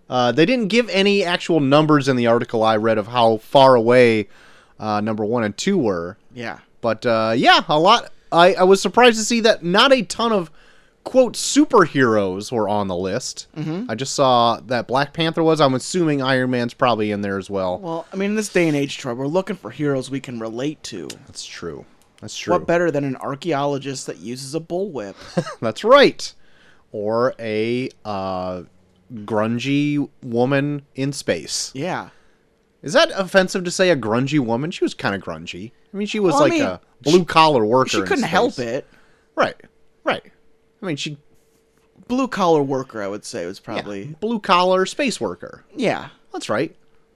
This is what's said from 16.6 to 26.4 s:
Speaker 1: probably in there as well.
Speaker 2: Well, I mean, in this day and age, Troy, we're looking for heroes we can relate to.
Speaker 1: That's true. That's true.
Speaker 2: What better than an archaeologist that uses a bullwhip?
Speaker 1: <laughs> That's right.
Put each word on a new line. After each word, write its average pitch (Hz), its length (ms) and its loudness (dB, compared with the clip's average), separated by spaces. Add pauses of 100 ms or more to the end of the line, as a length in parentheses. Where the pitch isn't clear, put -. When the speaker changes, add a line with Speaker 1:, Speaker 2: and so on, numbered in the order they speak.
Speaker 1:
probably 110 380 0
in 101 100 -4
there 98 160 -4
as 98 140 -8
well. 92 280 -2
Speaker 2:
Well, 165 340 -10
I - 40 -12
mean, 196 140 -2
in 214 60 -2
this 214 120 -4
day 175 200 0
and 147 80 0
age, 139 200 -4
Troy, 131 160 -8
we're 127 140 -6
looking 185 300 -4
for - 140 -14
heroes 135 400 -4
we 135 100 -6
can 123 200 -12
relate 120 440 -8
to. 85 240 -12 (180)
Speaker 1:
That's - 180 -18
true. 78 400 -12 (360)
That's - 160 -14
true. - 180 -2
Speaker 2:
What 180 120 -2
better 170 240 2
than 143 140 -2
an 135 120 -6
archaeologist 139 880 -6
that - 120 -10
uses 127 360 -12
a 160 60 -6
bullwhip? 165 560 -8 (400)
Speaker 1:
<laughs> - 40 -20
That's 113 240 -4
right. 247 480 4 (580)